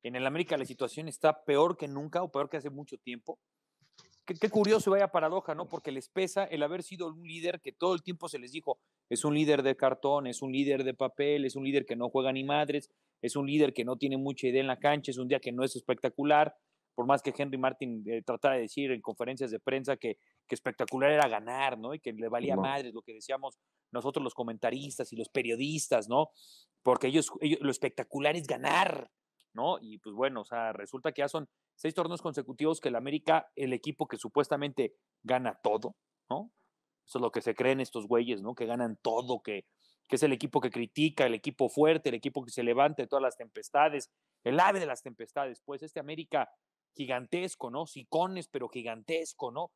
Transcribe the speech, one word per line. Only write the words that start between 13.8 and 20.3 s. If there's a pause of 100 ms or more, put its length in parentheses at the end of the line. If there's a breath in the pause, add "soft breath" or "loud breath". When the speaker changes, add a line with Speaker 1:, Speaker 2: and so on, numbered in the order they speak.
Speaker 1:
no
tiene
mucha
idea
en
la
cancha,
es
un
día
que
no
es
espectacular". (400)
Por
más
que
Henry
Martin,
eh,
tratara
de
decir
en
conferencias
de
prensa
que, (300)